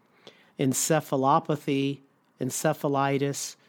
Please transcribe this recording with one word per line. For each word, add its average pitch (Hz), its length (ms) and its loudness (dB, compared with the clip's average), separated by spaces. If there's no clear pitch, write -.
encephalopathy, 143 1400 0
encephalitis, 139 1120 -2